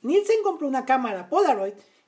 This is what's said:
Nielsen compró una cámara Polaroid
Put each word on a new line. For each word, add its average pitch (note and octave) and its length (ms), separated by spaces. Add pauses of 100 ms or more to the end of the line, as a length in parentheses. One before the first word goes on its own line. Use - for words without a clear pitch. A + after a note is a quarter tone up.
Nielsen G4+ 400
compró E4 260
una C4 160
cámara A#3 460
Polaroid B3 440 (340)